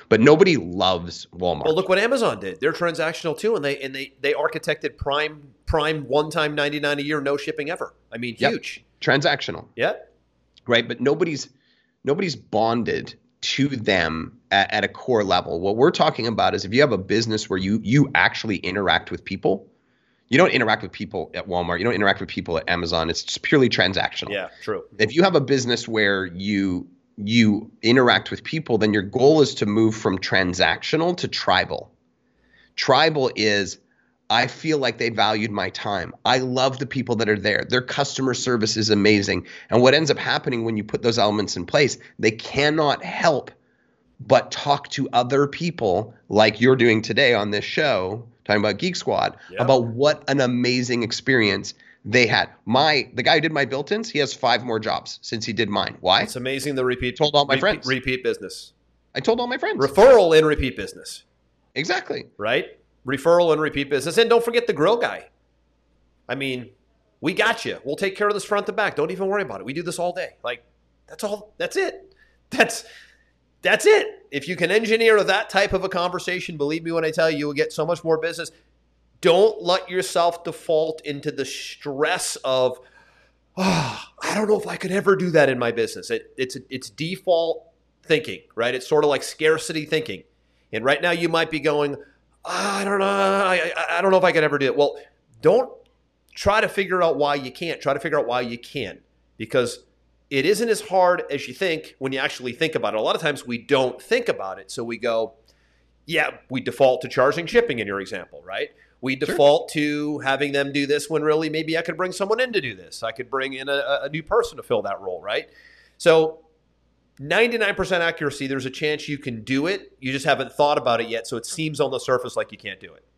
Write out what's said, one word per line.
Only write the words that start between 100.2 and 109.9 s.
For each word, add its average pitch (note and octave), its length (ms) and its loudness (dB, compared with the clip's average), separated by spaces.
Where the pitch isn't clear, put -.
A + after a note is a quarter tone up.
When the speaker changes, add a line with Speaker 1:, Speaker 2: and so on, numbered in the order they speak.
Speaker 2:
it C#3 160 0
isn't G#3+ 240 2
as G#3 100 0
hard F3+ 500 2
as C#3+ 160 -4
you A#2+ 60 -12
think E3 460 -4
when C3 120 -4
you C3+ 80 -4
actually B2+ 360 -4
think D#3+ 200 -2
about A2 200 -2
it. - 20 -2
A G#2+ 60 0
lot E3+ 120 0
of - 60 -4
times D3 260 -4
we A#2+ 120 -6
don't B2+ 420 0
think - 300 -2
about F#2+ 280 -6
it. F#2+ 120 -20
So B2+ 120 -10
we A#2 140 -6
go, A2+ 380 -2
yeah, D3+ 320 -2
we B2+ 140 -6
default B2+ 400 2
to C3 60 -10
charging C#3+ 360 2
shipping A3+ 360 0
in G2+ 60 -4
your G2 140 -6
example, F2+ 420 -12
right? G2+ 280 -8
We C3 160 -4
Speaker 1:
Sure. D3 80 -2
Speaker 2:
default C#3+ 460 4
to D3 480 -2